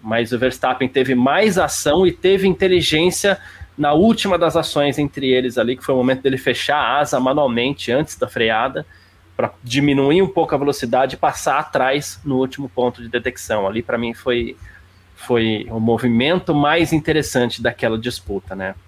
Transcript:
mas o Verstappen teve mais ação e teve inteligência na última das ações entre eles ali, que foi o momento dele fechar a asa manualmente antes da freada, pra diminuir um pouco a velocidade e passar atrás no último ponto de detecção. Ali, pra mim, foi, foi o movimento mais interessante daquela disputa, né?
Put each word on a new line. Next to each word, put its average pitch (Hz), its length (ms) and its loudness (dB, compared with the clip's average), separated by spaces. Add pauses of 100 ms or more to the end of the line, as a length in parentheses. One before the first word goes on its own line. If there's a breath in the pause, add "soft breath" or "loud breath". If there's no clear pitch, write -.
mas 113 300 -2
o 120 80 -2
Verstappen 127 480 0
teve 131 280 0
mais 165 420 2
ação 156 500 2
e 175 40 4
teve 190 360 2
inteligência 180 880 2 (400 loud breath)
na 147 160 2
última 202 440 2
das 165 180 2
ações 143 420 0
entre 143 320 -2
eles 127 280 2
ali, 120 180 0
que - 80 -18
foi 143 100 0
o 131 40 4
momento 131 240 2
dele 131 160 0
fechar 135 400 -2
a 135 220 0
asa 143 200 0
manualmente 127 720 0
antes 151 260 -2
da 117 100 -4
freada, 117 580 -2 (500 soft breath)
pra 117 160 -4 (100)
diminuir 139 600 2
um 190 80 2
pouco 160 260 -2
a - 20 0
velocidade 135 580 0
e - 20 -20
passar 147 420 -2
atrás 143 640 -2
no 139 140 -2
último 131 320 -4
ponto 123 320 -2
de 113 80 -14
detecção. 113 580 -4
Ali, 110 160 -4
pra - 140 -4
mim, 117 160 -4
foi, 120 420 -4 (580 loud breath)
foi 113 560 0
o 113 80 -6
movimento 123 800 2
mais 156 380 2
interessante 147 680 0
daquela 113 360 -2
disputa, 101 580 -8
né? 95 200 -8 (120)